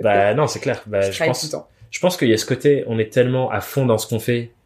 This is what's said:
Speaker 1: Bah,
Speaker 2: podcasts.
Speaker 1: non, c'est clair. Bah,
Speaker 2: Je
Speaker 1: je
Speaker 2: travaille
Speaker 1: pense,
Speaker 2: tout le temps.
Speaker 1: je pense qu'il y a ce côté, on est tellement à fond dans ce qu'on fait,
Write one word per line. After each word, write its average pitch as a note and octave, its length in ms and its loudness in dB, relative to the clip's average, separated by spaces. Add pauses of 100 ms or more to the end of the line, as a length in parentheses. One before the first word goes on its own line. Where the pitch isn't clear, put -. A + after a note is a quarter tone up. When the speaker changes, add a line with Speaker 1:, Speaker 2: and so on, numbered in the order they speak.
Speaker 1:
Bah, G#2 120 2
Speaker 2:
podcasts. G2+ 240 2
Speaker 1:
non, D3 100 2
c'est - 120 -8
clair. B2 280 -4
Bah, G#2 140 -2
Speaker 2:
Je G2 60 2
Speaker 1:
je G2 80 -4
Speaker 2:
travaille E3 140 0
Speaker 1:
pense, - 120 -2
Speaker 2:
tout D#3 60 -6
le D3+ 40 -12
temps. - 160 -8 (240)
Speaker 1:
je - 80 -10
pense F3+ 180 0
qu'il C#3 120 2
y A2+ 40 6
a G#2+ 40 6
ce - 80 -4
côté, C#3 420 2
on A2+ 100 -2
est A2 160 -2
tellement B2+ 380 2
à G#2 100 -2
fond C3+ 240 -2
dans A2+ 140 4
ce - 80 -8
qu'on A2+ 120 -2
fait, A#2+ 300 -2 (160)